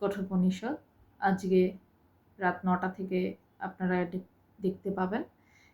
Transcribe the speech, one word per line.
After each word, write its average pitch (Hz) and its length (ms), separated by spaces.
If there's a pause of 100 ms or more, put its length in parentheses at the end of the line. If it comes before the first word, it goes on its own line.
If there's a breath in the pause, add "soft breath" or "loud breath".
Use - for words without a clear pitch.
কঠোপনিষদ 196 760 (440)
আজকে 190 400 (760)
রাত 180 280
নটা 185 220
থেকে 185 320 (380)
আপনারা 180 460
দে-, 180 260 (280)
দেখতে 185 320
পাবেন 185 320 (520 soft breath)